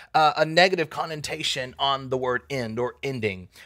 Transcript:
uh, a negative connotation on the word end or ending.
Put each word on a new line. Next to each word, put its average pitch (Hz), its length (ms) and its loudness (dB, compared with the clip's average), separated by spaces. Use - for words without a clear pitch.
uh, 156 240 6
a 156 80 4
negative 170 420 4
connotation 151 920 -6
on 135 300 -2
the 131 80 0
word 127 320 -2
end 117 300 -4
or 123 240 -4
ending. 107 460 -4